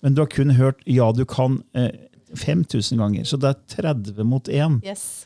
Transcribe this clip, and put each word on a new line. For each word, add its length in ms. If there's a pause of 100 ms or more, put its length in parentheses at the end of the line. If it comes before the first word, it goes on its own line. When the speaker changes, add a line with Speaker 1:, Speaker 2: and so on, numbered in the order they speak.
Speaker 1:
men 140
du 80
har 80
kun 240
hørt 320
«ja, 240
du 140
kan», 340 (160)
eh, 160 (420)
fem 300
tusen 340
ganger. 300
Så 100
det 140
er 80 (160)
tredve 480
mot 240
en. 400
Speaker 2:
Yes. 380